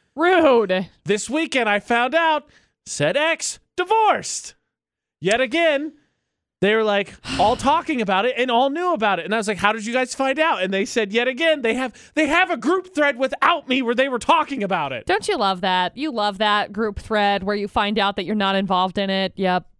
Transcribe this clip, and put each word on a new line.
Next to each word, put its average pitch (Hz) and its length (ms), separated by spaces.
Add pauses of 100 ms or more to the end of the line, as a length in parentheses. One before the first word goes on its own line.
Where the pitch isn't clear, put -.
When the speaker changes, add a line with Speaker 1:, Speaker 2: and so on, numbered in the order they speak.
(160)
Speaker 1:
Rude. 254 720 (140)
Speaker 2:
This 202 260
weekend, 262 400
I 208 120
found 240 340
out 320 340 (380)
said 160 300
ex 311 420 (160)
divorced. 381 800 (640)
Yet 208 220
again, 294 500 (680)
they 202 120
were, 220 100
like, 202 300 (240)
all 214 180
Speaker 1:
<sighs> - 20
Speaker 2:
talking 285 440
about 196 240
it 247 120
and 254 120
all 247 220
knew 349 220
about 202 260
it. 160 60
And 185 100
I - 20
was 208 100
like, 202 100
"How 202 160
did 220 120
you 233 80
guys 254 220
find 269 240
out?" 302 240
And 190 100
they 196 120
said, 208 280
yet 240 140
again, 302 340
they 226 140
have, 254 180 (220)
they 311 120
have 349 220
a 339 80
group 359 380
thread 285 240
without 277 480
me 262 160
where 233 100
they 254 160
were 247 100
talking 285 440
about 170 300
it. 113 120
Speaker 1:
Don't 392 220
you 403 100
love 190 240
that? 185 360
You 294 140
love 208 280
that 208 340
group 208 240
thread 202 460
where 208 140
you 208 100
find 208 320
out 202 160
that 196 80
you're 220 120
not 196 200
involved 185 420
in 196 140
it. 190 240
Yep. 185 320 (120)